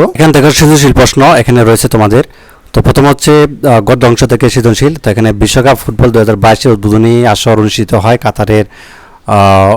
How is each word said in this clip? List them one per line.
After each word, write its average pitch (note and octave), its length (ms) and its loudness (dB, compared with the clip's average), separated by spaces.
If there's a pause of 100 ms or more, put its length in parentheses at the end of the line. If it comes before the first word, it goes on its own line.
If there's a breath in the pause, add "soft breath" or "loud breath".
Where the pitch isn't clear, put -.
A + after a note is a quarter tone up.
(160)
এখান D#3 160 2
থেকে C#3+ 200 2
সৃজনশীল C#3+ 420 2
প্রশ্ন - 280 0 (120)
এখানে B2 300 0
রয়েছে A2 240 0
তোমাদের। A2 360 0 (500 soft breath)
তো C3 80 0
প্রথম C#3 260 0
হচ্ছে, C#3+ 260 0 (100)
আহ, C#3+ 360 0
গদ্য A#2+ 280 0
অংশ A#2+ 160 0
থেকে A#2+ 260 0
সৃজনশীল। C3 460 -2
তো C3+ 140 -6
এখানে A2 240 -2
বিশ্বকাপ A#2 440 0
ফুটবল A#2+ 340 -2
দুই A#2 80 0
হাজার G#2+ 160 0
বাইশের A2 360 0
উদ্বোধনী A2 540 0
আসর A2 340 0
অনুষ্ঠিত G#2+ 340 -2
হয় A2+ 240 0
কাতারের, G#2+ 480 -2
আহ, G2 1120 -2